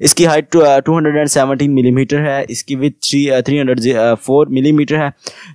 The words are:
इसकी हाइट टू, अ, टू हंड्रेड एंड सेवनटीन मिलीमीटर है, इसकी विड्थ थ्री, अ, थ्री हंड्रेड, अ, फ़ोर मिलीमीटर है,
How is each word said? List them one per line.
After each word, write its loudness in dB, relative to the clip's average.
इसकी 2
हाइट 2
टू, 4
अ, 4
टू 0
हंड्रेड 0
एंड 0
सेवनटीन 0
मिलीमीटर 0
है, -4
इसकी -10
विड्थ -4
थ्री, -2
अ, 0
थ्री 0
हंड्रेड, 0
अ, 0
फ़ोर 0
मिलीमीटर 0
है, -4